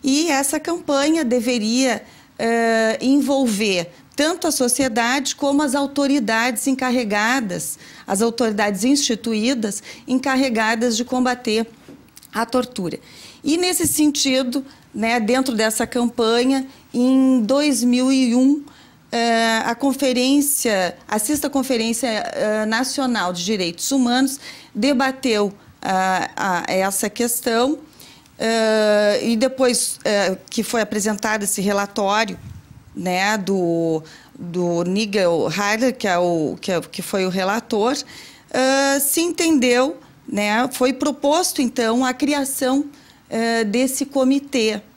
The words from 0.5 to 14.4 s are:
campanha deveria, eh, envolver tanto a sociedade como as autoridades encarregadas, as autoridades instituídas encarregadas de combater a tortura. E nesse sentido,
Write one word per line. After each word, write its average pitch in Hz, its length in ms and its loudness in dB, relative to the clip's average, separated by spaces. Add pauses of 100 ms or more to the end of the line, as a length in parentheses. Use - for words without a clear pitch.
campanha 311 640 0
deveria, 240 800 0 (360)
eh, 226 600 0
envolver 233 920 2 (240)
tanto 339 320 0
a 302 40 0
sociedade 254 840 0
como 285 260 0
as 277 140 0
autoridades 269 880 0
encarregadas, 233 1120 -2 (300)
as 196 160 0
autoridades 214 600 0
instituídas 233 1000 0 (240)
encarregadas 247 920 0
de 240 80 -2
combater 247 640 -2 (680)
a 226 140 -2
tortura. 233 520 -4 (440)
E 302 140 2
nesse 359 280 0
sentido, 269 800 0 (260)